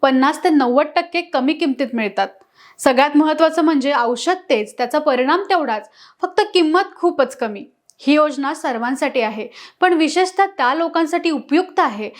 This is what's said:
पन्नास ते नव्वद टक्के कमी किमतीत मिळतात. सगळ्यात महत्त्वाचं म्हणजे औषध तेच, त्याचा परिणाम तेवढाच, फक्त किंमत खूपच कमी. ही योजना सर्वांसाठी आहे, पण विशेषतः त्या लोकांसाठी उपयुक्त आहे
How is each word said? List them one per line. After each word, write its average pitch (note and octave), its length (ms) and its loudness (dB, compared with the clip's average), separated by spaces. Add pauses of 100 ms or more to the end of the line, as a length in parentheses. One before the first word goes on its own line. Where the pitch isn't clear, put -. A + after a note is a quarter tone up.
पन्नास C4+ 420 2
ते F4+ 60 2
नव्वद C#4 460 2
टक्के E4+ 280 -2
कमी C#4 300 -2
किमतीत C4+ 420 -4
मिळतात. G3+ 320 -2 (520)
सगळ्यात C#4+ 380 2
महत्त्वाचं D#4 440 2
म्हणजे C#4+ 320 2
औषध B3 440 -2 (120)
तेच, G#3+ 280 0
त्याचा B3 220 -2
परिणाम C#4 500 0
तेवढाच, C4 400 -2 (340)
फक्त F4+ 160 -2 (140)
किंमत F4 420 2
खूपच C#4 420 -2
कमी. G#3+ 260 -8 (380)
ही C#4 120 2
योजना D4 400 0
सर्वांसाठी C4 680 -4
आहे, G#3+ 260 -6 (340)
पण F4+ 120 4
विशेषतः F4+ 520 0 (120)
त्या B3+ 180 0
लोकांसाठी E4 560 -2
उपयुक्त - 480 -2
आहे A3 300 -2 (100)